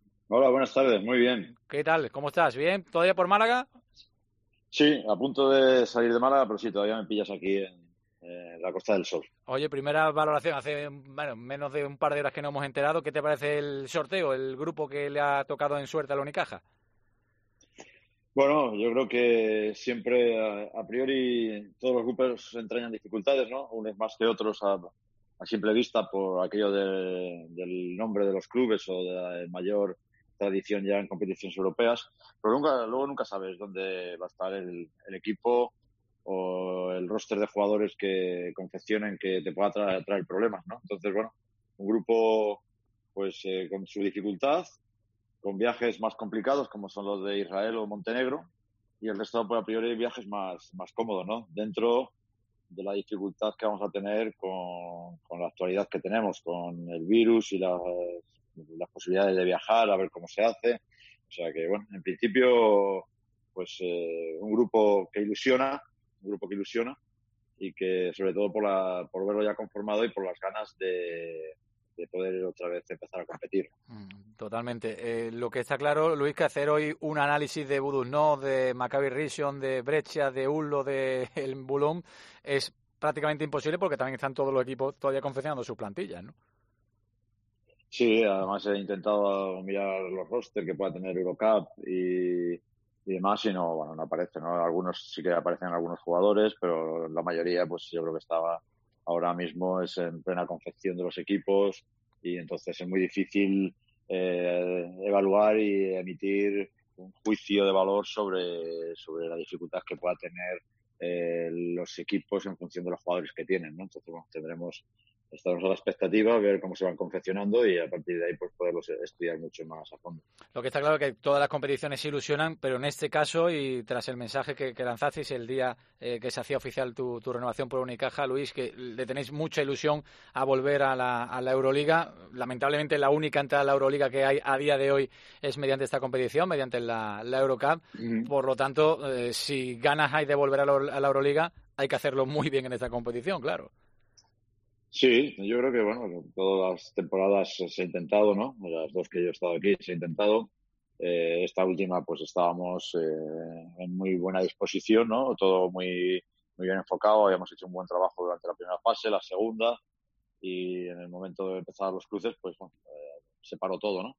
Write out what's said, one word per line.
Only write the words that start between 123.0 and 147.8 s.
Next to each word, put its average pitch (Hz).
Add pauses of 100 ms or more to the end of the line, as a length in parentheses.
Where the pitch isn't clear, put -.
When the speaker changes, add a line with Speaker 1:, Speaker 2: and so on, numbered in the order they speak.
Speaker 2:
caso, 165
y 135
tras 120
el 127
mensaje 127
que, 131
que 127
lanzasteis 135
el 120
día, 127 (220)
eh, 120
que 123
se 131
hacía 135
oficial 127
tu, 123
tu 127
renovación 123
por 131
Unicaja, 127
Luis, 131
que 127
le 123
tenéis 131
mucha 151
ilusión 147 (280)
a 131
volver 135
a 135
la, 123
a 123
la 127
Euroliga. 147 (180)
Lamentablemente, 135
la 139
única 151
entrada 143
a 139
la 139
Euroliga 139
que 135
hay 139
a 135
día 143
de 139
hoy 139 (320)
es 139
mediante 135
esta 131
competición, 131
mediante 131
la, 110
la 127
Eurocup. 135 (120)
Speaker 1:
Ujú. 117
Speaker 2:
Por 139
lo 131
tanto, 139
eh, 123
si 127
ganas 143
hay 151
de 143
volver 139
a 143
la, 139
a 139
la 139
Euroliga, 143 (240)
hay 139
que 143
hacerlo 135
muy 147
bien 135
en 127
esta 120
competición, 120
claro. 87 (1160)
Speaker 1:
Sí, 127
yo 101
creo 127
que, 120
bueno, 104 (100)
todas 95
las -
temporadas 95
se, 90
se 92